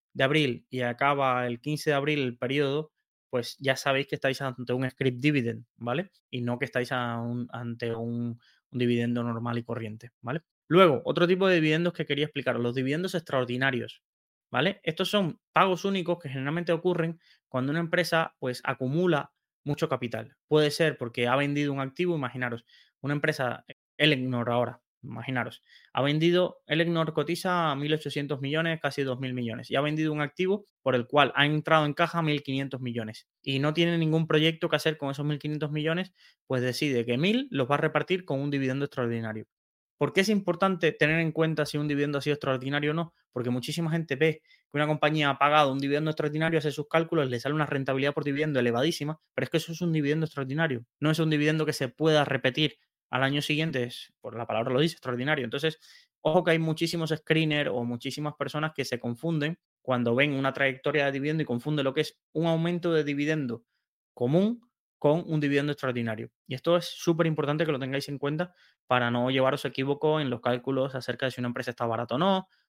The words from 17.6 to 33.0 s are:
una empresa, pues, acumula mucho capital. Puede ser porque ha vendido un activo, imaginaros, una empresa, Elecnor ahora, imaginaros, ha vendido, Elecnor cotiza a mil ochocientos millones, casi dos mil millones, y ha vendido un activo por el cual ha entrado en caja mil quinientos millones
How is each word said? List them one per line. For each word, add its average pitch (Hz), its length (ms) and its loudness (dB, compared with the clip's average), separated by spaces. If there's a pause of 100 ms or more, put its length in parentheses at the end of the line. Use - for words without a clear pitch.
una 160 80 0
empresa, 165 580 0
pues, 127 260 -6
acumula 143 720 0 (320)
mucho 147 240 -2
capital. 117 460 -6 (120)
Puede 151 220 4
ser 147 300 0
porque 120 280 -2
ha 123 80 4
vendido 143 380 0
un 139 60 -4
activo, 170 360 -2
imaginaros, 123 500 -6 (360)
una 139 140 0
empresa, 139 500 -2 (320)
Elecnor 127 540 2
ahora, 120 300 0 (200)
imaginaros, 123 600 -6 (300)
ha 123 100 0
vendido, 165 640 2
Elecnor 160 480 0
cotiza 165 580 0
a 135 40 -2
mil 147 180 -2
ochocientos 147 460 -4
millones, 156 400 -2
casi 143 240 -2
dos 127 160 -4
mil 131 140 -6
millones, 120 360 -6
y - 60 0
ha 135 60 4
vendido 156 320 0
un 151 80 -2
activo 185 440 -2 (160)
por 131 140 2
el 120 120 0
cual 143 280 4
ha 139 100 6
entrado 151 400 4
en 147 80 0
caja 170 280 0
mil 147 200 0
quinientos 135 380 -4
millones 117 480 -8 (140)